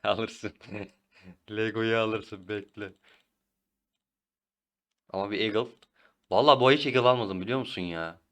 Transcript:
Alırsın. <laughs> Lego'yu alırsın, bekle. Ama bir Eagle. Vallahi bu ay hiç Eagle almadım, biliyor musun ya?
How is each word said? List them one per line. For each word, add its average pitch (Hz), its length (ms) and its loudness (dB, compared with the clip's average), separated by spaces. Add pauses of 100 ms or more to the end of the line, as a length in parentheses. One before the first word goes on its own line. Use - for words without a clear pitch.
Alırsın. 107 500 -4 (480)
<laughs> - 500 -20
Lego'yu 110 460 -2
alırsın, 107 500 -4
bekle. 101 460 -10 (2250)
Ama 98 220 -6
bir 107 80 -4
Eagle. 110 320 0 (600)
Vallahi 131 280 6
bu 123 80 4
ay 139 100 6
hiç 143 80 -4
Eagle 127 140 2 (100)
almadım, 101 320 0
biliyor 120 180 -4
musun 107 220 -8
ya? 85 400 -8 (100)